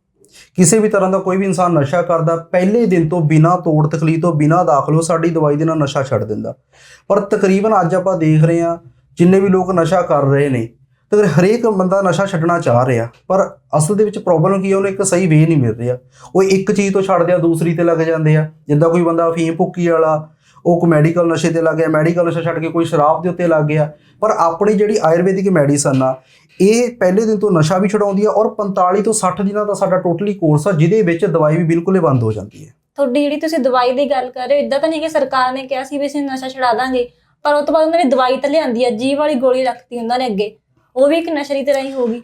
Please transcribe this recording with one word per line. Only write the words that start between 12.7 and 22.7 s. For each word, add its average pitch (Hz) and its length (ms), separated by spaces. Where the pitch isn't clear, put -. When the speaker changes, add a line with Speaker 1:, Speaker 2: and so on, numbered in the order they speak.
Speaker 1:
ਰਿਹਾ, 120 240
ਪਰ 185 300
ਅਸਲ 156 180
ਦੇ 214 100
ਵਿੱਚ 208 140
ਪ੍ਰੋਬਲਮ 185 420
ਕੀ 190 100
ਹੈ, 190 60
ਉਹਨੂੰ 196 120
ਇੱਕ 196 140
ਸਹੀ 185 240
ਵੇ 156 180
ਨਹੀਂ 165 120
ਮਿਲ 120 180
ਰਿਹਾ। 123 220
ਉਹ 185 80
ਇੱਕ 190 280
ਚੀਜ਼ 196 220
ਤੋਂ 196 80
ਛੱਡਦੇ 180 320
ਆ, 180 40
ਦੂਸਰੀ 165 380
ਤੇ 170 80
ਲੱਗ 170 140
ਜਾਂਦੇ 160 400
ਆ। 156 140
ਜਿੱਦਾਂ 151 220
ਕੋਈ 170 120
ਬੰਦਾ 165 280
ਅਫੀਮ 165 260
ਭੁੱਕੀ 175 320
ਵਾਲਾ, 156 420
ਉਹ 170 160
ਕੋਈ 170 80
ਮੈਡੀਕਲ 165 380
ਨਸ਼ੇ 165 220
ਤੇ 160 120
ਲੱਗ 160 140
ਗਿਆ, 156 120
ਮੈਡੀਕਲ 170 400
ਨਸ਼ਾ 165 140
ਛੱਡ 165 180
ਕੇ 160 80
ਕੋਈ 165 180